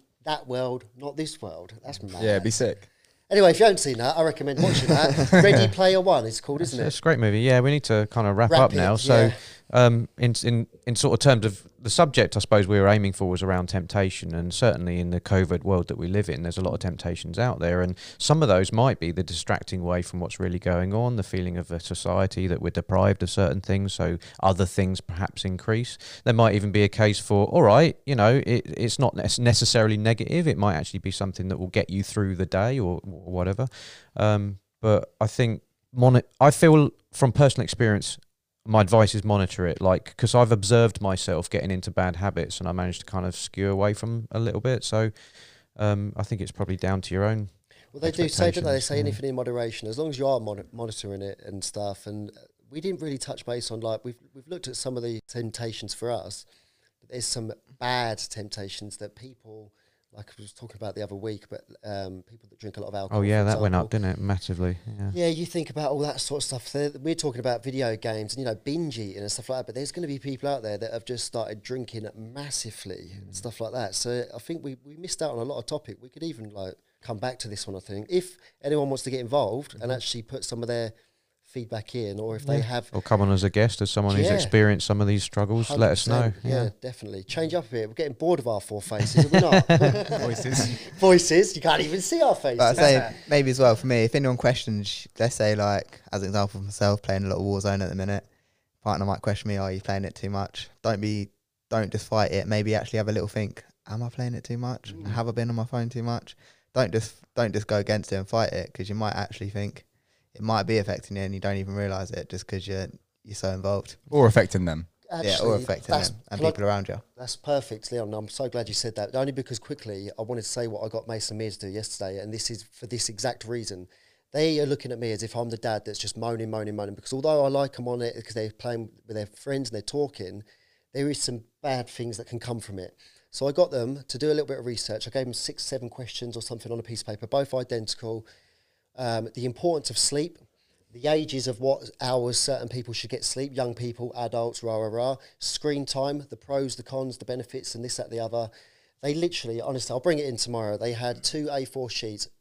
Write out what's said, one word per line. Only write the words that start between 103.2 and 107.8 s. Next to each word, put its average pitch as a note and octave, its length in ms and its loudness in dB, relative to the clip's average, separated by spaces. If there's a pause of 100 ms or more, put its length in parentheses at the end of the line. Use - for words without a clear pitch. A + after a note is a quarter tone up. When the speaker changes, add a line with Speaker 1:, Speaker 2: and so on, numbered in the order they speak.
Speaker 4:
think, G#2+ 360 -6 (220)
"Am A2 160 -8
I A#2+ 80 -6
playing B2 240 -6
it - 100 -10
too A#2+ 140 -8
much? B2 380 -10
Speaker 1:
Mm. G#2 160 -12
Speaker 4:
Have A#2 160 -2
I A#2+ 40 0
been A#2 180 -2
on A#2 60 -2
my A2+ 100 -2
phone A#2 240 -4
too A#2 140 -6
much?" A#2+ 320 -6 (380)
Don't A#2+ 180 2
just, A2 220 -2 (220)
don't A#2 180 0
just G#2+ 140 -2
go G#2+ 100 2
against G#2 340 -2